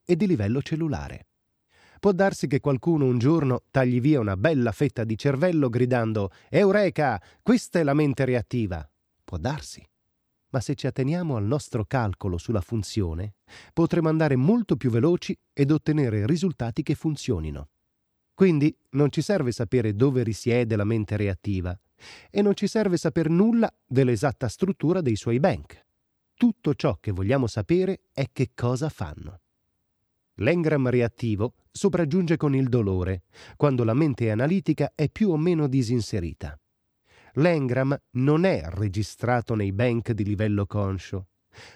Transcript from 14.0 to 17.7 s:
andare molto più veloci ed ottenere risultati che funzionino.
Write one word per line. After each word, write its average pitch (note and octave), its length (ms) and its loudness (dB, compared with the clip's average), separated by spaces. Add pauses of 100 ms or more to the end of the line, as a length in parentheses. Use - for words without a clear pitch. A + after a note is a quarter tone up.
andare D#3+ 260 2
molto F#3+ 400 2
più B2 140 -2
veloci D3+ 460 0 (160)
ed C#3+ 200 2
ottenere C#3 560 0
risultati D3 560 -2
che D#3 100 -2
funzionino. E2 760 -4 (640)